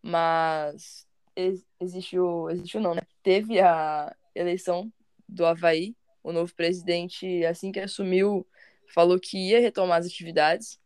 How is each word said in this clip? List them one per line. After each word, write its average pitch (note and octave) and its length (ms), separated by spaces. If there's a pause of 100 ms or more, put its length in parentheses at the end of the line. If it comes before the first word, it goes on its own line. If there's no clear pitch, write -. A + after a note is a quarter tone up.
mas E3 1040 (260)
ex-, F#3 320 (140)
existiu, F3+ 680
existiu G#3+ 320
não, F3 120
né? E3 100 (200)
Teve G3+ 380
a D#3 520 (220)
eleição F3+ 560 (380)
do F3+ 160
Avaí, E3+ 500 (260)
o E3+ 120
novo E3+ 200
presidente, F3 920
assim F3 260
que G3 80
assumiu, G3 640 (420)
falou F3 300
que F#3+ 200
ia G3 240
retomar F#3 380
as F3 80
atividades E3 800